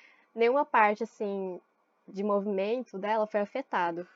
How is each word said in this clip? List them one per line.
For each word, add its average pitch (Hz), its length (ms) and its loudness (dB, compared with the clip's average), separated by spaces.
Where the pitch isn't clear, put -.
nenhuma 240 320 2
parte, 220 380 2
assim, 196 580 -6
de 202 160 -8
movimento 208 760 -2
dela 214 300 0
foi 214 140 -2
afetado. 180 760 -2